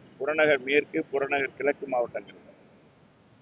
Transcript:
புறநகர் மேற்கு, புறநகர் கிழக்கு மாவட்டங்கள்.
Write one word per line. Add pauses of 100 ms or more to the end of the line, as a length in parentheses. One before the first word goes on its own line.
(180)
புறநகர்
மேற்கு,
புறநகர்
கிழக்கு
மாவட்டங்கள். (1080)